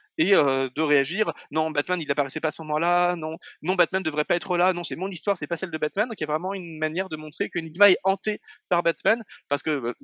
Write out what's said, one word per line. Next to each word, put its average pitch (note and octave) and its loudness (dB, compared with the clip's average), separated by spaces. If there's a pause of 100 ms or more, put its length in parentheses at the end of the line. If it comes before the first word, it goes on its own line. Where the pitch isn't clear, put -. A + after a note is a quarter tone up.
(180)
et, F#3 4
heu, C3+ 4
de D3+ 0
réagir : « D3 2 (180)
Non, D#3+ 0
Batman, D#3+ -2
il C#3+ -4
apparaissait C#3 0
pas D#3 0
à - -4
ce - -10
moment-là. F3 2
Non, D#3+ -6 (260)
non, F3 0
Batman F#3 2
devrait D3+ 0
pas - 0
être F3 -2
là. F3+ 4
Non, F3 -4
c'est C#3+ -6
mon F3+ -4
histoire, G3 -2
c'est D3+ -6
pas E3 -4
celle F3 -6
de D#3+ -4
Batman. » F#3 0
Donc A3 -8
il D#3 -4
y - -4
a D3+ -2
vraiment F3+ -2
une E3+ -10
manière D#3 -2
de D#3+ -8
montrer D#3 -6
que - -6
Enigma E3 4
est F3+ 4
hanté G3+ -2 (280)
par F3 2
Batman F#3+ 0 (260)
parce C#3+ -2
que, D#3+ -2
heu, B2 -2